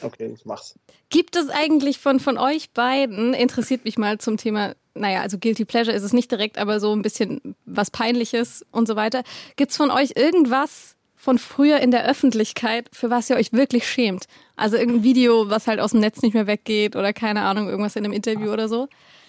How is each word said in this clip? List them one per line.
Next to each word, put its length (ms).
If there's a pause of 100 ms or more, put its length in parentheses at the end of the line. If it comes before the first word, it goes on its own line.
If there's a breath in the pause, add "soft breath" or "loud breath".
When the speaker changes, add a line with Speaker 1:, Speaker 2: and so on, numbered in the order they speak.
Speaker 1:
Okay, 320
ich 100
mach's. 300 (340 soft breath)
Speaker 2:
Gibt 260
es 140
eigentlich 500
von, 200
von 180
euch 340
beiden, 600
interessiert 520
mich 120
mal 220
zum 180
Thema, 380 (180)
naja, 280
also 160
Guilty 280
Pleasure 300
ist 80
es 100
nicht 180
direkt, 260
aber 220
so 140
ein 80
bisschen 540 (100)
was 260
Peinliches 800
und 160
so 80
weiter. 280 (320 loud breath)
Gibt's 220
von 140
euch 240
irgendwas 800 (200)
von 220
früher 420
in 120
der 160
Öffentlichkeit, 840
für 180
was 200
ihr 80
euch 160
wirklich 340
schämt? 380 (300 soft breath)
Also 220
irgendein 260
Video, 460
was 180
halt 120
aus 120
dem 100
Netz 200
nicht 120
mehr 140
weggeht 480
oder 180
keine 300
Ahnung, 260
irgendwas 260
in 80
einem 100
Interview 380
oder 160
so, 200 (420 soft breath)